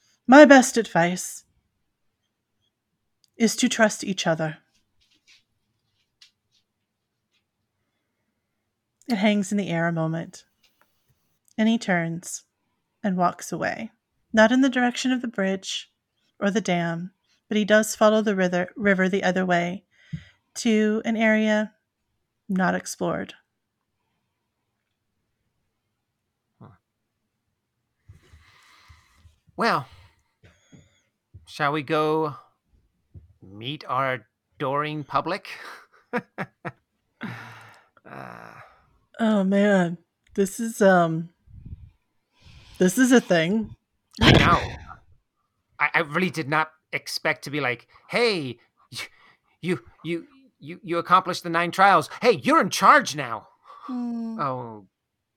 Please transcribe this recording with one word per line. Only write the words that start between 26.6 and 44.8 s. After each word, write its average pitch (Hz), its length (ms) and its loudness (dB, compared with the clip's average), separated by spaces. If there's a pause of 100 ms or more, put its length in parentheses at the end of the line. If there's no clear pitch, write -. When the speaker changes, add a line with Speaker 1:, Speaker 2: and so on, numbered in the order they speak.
Speaker 2:
Huh. - 80 -20 (3000)
Well, 175 300 -2 (1600)
shall 147 260 -4
we 156 100 -4
go 156 540 -2 (1080)
meet 110 460 -14
our 127 380 -4 (320)
adoring 147 460 -4
public? 160 440 -6 (640)
<laughs> 240 80 -6 (1900)
Uh. 62 440 -18 (680)
Speaker 1:
Oh, 214 240 2
man. 196 540 2 (360)
This 196 240 -2
is, 226 220 -6
um, 170 480 4 (1500)
this 185 180 2
is 254 160 2
a 240 80 8
thing. 190 560 0 (440)
Speaker 2:
No. 113 100 6
Speaker 3:
<laughs> - 1500 -2